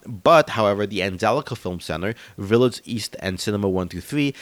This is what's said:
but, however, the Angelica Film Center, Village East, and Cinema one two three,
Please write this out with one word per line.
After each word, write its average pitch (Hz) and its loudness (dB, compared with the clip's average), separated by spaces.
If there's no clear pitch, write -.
but, 151 4
however, 104 2
the 98 -4
Angelica 107 -2
Film 90 -6
Center, 90 -4
Village 117 2
East, 107 -8
and 95 -4
Cinema 101 0
one 92 0
two 87 -8
three, 143 -2